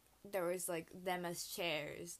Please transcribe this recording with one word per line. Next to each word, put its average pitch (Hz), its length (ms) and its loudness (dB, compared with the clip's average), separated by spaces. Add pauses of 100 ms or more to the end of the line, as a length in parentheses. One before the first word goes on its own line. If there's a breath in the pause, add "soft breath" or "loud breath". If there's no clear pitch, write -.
(300)
there 196 140 4
was, 175 240 2
like, 165 180 0 (180)
them 180 220 2
as 175 180 -2
chairs, 170 760 0